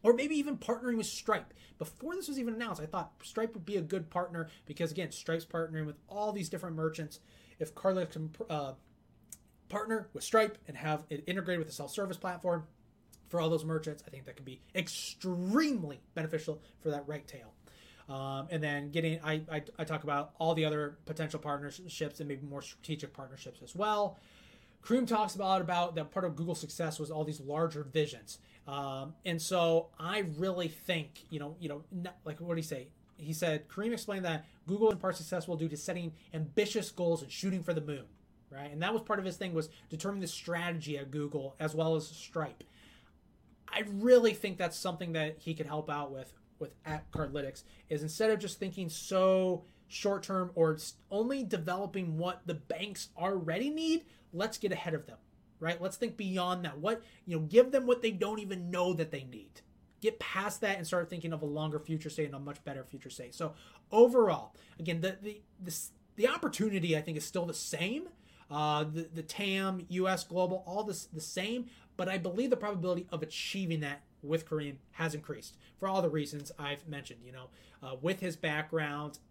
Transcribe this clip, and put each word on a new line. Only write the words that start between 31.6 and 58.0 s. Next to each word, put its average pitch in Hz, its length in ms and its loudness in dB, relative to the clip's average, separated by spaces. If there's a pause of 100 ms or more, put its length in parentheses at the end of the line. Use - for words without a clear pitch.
you 165 80 -4
know, 147 240 -6
n-, 180 180 -6 (140)
like, 156 160 -8
what 170 160 -2
did 160 80 -2
he - 40 -8
say? 131 200 -6 (280)
He 156 180 -6
said, 156 340 0
"Kareem 220 240 -2
explained 202 320 -4
that 160 220 -2 (200)
Google 208 240 8
in 196 60 4
part 180 200 0
successful 170 380 -2
due 160 140 0
to 147 80 -4
setting 170 360 -4 (200)
ambitious 196 580 2
goals 170 320 2
and 131 80 -12
shooting 185 320 -2
for 170 120 0
the 156 80 0
moon," 143 220 -6 (440)
right? 143 240 -12
And 156 100 -4
that 208 120 2
was 226 80 0
part 208 160 0
of 190 80 -2
his 185 100 -4
thing, 185 160 -4
was 156 160 0 (220)
determining 196 320 -4
the 175 40 -4
strategy 170 720 -4
at 139 140 -8
Google 143 500 -4
as 156 140 0
well 160 220 4
as 151 120 -2
Stripe. - 560 -6 (1040)
I 214 200 -2
really 226 440 10
think 190 240 -4
that's 170 220 -2
something 175 340 -2
that 156 260 0
he 165 160 -6
could 156 120 -4
help 156 240 -4
out 147 200 -2
with, 131 220 -10 (260)
with 151 140 -8 (140)
at 156 260 -6
Cardlytics, 139 520 -4 (260)
is 151 120 0
instead 185 280 2
of 214 80 4
just 196 200 -6
thinking 185 300 -4
so 185 760 4 (240)
short-term 190 680 0
or 160 200 6
s-, - 200 -8 (160)
only 240 340 0
developing 180 720 -2
what 180 300 0
the 170 80 -2
banks 185 600 -6
already 185 540 0
need, 320 340 2 (280)
let's 202 260 -2
get 196 140 0
ahead 165 220 -2
of 156 120 -4
them, - 120 -18 (400)
right? 170 220 -2
Let's 190 160 -2
think 226 200 -2
beyond 180 480 0
that. 143 140 -4
What, 220 240 0 (240)
you 170 100 -2
know, 156 60 2
give 226 280 10
them 262 160 4
what 247 160 6